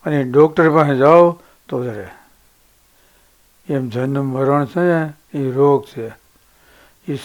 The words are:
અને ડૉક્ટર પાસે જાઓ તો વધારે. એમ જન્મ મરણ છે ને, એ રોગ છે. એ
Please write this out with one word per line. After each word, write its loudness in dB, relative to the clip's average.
અને -2
ડૉક્ટર 2
પાસે 2
જાઓ 4
તો -6
વધારે. -10
એમ -4
જન્મ -4
મરણ 0
છે -8
ને, -2
એ -4
રોગ 2
છે. -14
એ -6